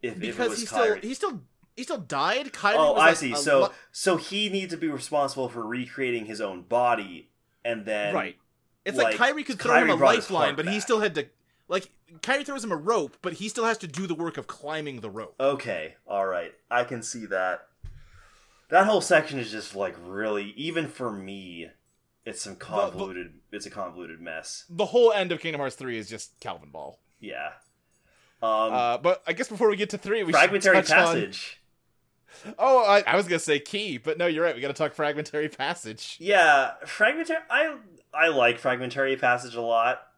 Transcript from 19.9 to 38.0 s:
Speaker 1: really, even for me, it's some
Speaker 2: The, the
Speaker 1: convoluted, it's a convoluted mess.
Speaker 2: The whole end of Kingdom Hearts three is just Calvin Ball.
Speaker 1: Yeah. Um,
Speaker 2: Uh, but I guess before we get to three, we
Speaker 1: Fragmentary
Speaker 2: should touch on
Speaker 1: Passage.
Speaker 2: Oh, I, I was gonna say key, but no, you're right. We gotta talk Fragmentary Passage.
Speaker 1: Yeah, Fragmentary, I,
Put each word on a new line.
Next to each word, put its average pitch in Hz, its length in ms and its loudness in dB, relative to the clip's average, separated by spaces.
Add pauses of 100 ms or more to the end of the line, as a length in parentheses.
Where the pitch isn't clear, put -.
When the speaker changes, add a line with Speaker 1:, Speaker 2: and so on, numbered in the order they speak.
Speaker 1:
really, 101 540 -4
even 160 320 -4
for 120 240 -8
me, 92 560 -12 (560)
it's 107 160 -12
some 98 140 -10
Speaker 2:
The, - 60 -20
the - 40 -16
Speaker 1:
convoluted, 95 720 -4 (180)
it's 104 140 -10
a 101 40 -14
convoluted 87 520 -12
mess. 82 480 -12
Speaker 2:
The 180 160 -2
whole 226 260 6
end 190 180 0
of 165 100 -4
Kingdom 156 200 -6
Hearts 135 160 -4
three 123 220 -6
is 104 100 -10
just - 320 -14
Calvin 80 300 -12
Ball. 73 280 -14 (200)
Speaker 1:
Yeah. 71 340 -10 (880)
Um, 110 300 2
Speaker 2:
Uh, 120 260 0
but 175 280 0
I 165 80 -2
guess 240 140 -6
before 220 200 2
we 202 80 2
get 208 140 -2
to 202 80 -6
three, 208 240 -2
we 170 100 -2
Speaker 1:
Fragmentary 190 440 6
Speaker 2:
should 190 100 4
touch 156 120 4
on 180 60 8 (120)
Speaker 1:
Passage. - 440 -8 (1000)
Speaker 2:
Oh, 254 280 8
I, 202 200 8
I 156 100 4
was 196 100 2
gonna 170 140 0
say 147 180 2
key, 196 400 -6
but 151 180 -4
no, 175 100 0
you're 160 180 0
right. 165 100 2
We 117 80 -10
gotta 139 100 -2
talk 147 220 -2
Fragmentary 151 560 -2
Passage. 131 720 -8
Speaker 1:
Yeah, 160 540 6 (120)
Fragmentary, 320 500 0 (140)
I, 294 260 0 (380)